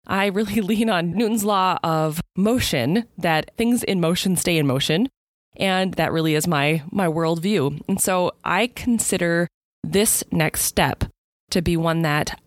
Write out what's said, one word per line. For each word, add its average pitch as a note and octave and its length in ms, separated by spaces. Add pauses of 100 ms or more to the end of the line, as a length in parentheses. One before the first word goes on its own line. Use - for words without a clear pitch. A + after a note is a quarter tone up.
I G3 220
really G3+ 340
<laughs> - 0
lean A3 280
on E3+ 220
Newton's G#3+ 320
law F#3 400
of D#3+ 380 (140)
motion, G3 720 (120)
that D#3+ 400
things A#3 260
in F#3 180
motion F3 340
stay E3+ 220
in C#3+ 100
motion. D#3 400 (480)
And F#3 400
that E3 160
really D#3+ 220
is D#3 140
my, D3+ 340 (100)
my F#3+ 140
worldview. D#3+ 800
And F#3+ 140
so F3+ 300 (120)
I F#3+ 240
consider F3 800 (360)
this G3 480
next D#3+ 300
step - 420 (480)
to F3+ 100
be E3+ 160
one E3 240
that D3+ 460